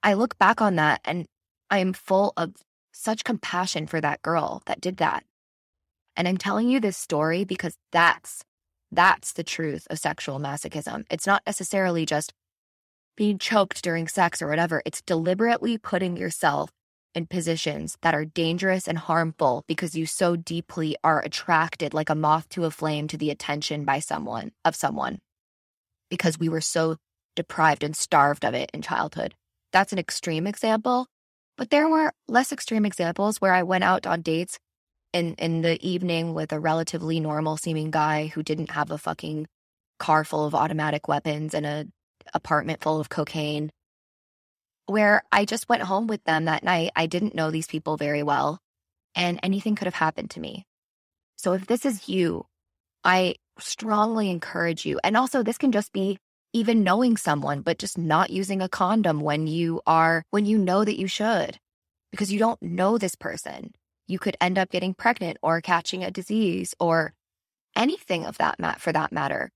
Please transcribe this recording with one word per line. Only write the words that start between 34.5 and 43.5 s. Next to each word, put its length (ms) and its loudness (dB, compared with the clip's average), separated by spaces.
in, 220 0
in 260 0
the 240 0
evening 480 -2
with 180 -4
a 80 -4
relatively 580 0
normal 380 -2
seeming 340 -4
guy 360 2
who 160 -8
didn't 300 -4
have 180 -2
a 80 -6
fucking 480 -8
car 240 4
full 220 -2
of 100 -4
automatic 540 0
weapons 460 -2
and 100 -2
a 220 -6
apartment 480 -2
full 180 0
of 80 -6
cocaine, 600 -4